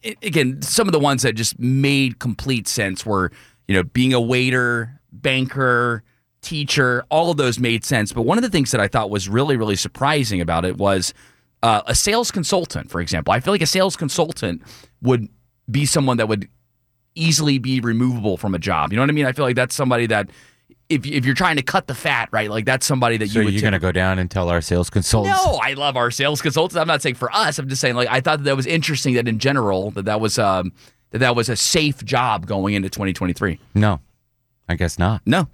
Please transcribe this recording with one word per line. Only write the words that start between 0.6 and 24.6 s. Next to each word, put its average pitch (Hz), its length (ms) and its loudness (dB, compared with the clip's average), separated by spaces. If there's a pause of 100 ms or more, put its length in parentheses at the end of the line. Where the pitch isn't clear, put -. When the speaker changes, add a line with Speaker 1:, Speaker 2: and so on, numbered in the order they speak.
Speaker 1:
some 226 260 0
of 294 40 0
the 156 80 4
ones 143 240 2
that 120 100 2
just 110 260 -4
made 135 600 2
complete 120 480 -4
sense 98 380 -4
were, 95 260 0 (360)
you 98 80 2
know, 92 80 4
being 127 300 2
a 123 80 2
waiter, 123 800 0 (120)
banker, 127 920 0 (380)
teacher, 131 680 0
all 165 220 2
of 156 60 0
those 123 220 0
made 117 260 0
sense. 110 260 0
But 113 120 -2
one 160 140 2
of 233 40 2
the 247 80 -2
things 156 220 2
that 110 100 2
I 101 60 2
thought 110 220 0
was 98 200 -2
really, 131 280 2
really 110 180 0
surprising 131 680 -2
about 85 240 0
it 92 120 -4
was, 98 360 0 (500)
uh, 110 220 4
a 120 80 -2
sales 226 380 0
consultant, - 580 -4
for 85 100 -6
example. 85 340 -2
I 113 60 2
feel 180 140 0
like 196 80 2
a 156 60 0
sales 190 280 0
consultant 127 680 -4 (400)
would 120 240 2 (420)
be 139 160 0
someone 135 320 2
that 113 100 0
would 104 220 -2 (640)
easily 151 460 2
be 131 200 -2
removable 117 580 0
from 98 180 -4
a 87 40 -4
job. 80 320 -2
You 104 40 -4
know 123 80 2
what 139 60 2
I 151 40 0
mean? 147 140 0
I 127 60 -2
feel 143 120 -2
like 127 100 0
that's 127 200 -2
somebody 123 320 0
that 104 220 0 (600)
if, 143 160 0
if 143 200 -2
you're 131 100 2
trying 170 220 0
to 135 40 -2
cut - 260 -2
the 135 60 -6
fat, 123 380 -2
right, 107 180 -2
like, 107 160 -2
that's 127 200 0
somebody 123 320 2
that 107 120 -2
Speaker 2:
So 113 100 0
Speaker 1:
you 107 60 4
would 104 80 2
Speaker 2:
you're 101 80 0
gonna 101 160 2
Speaker 1:
typically 87 120 0
Speaker 2:
go - 20 0
down 92 280 2
and 90 120 -2
tell 90 180 0
our 87 120 2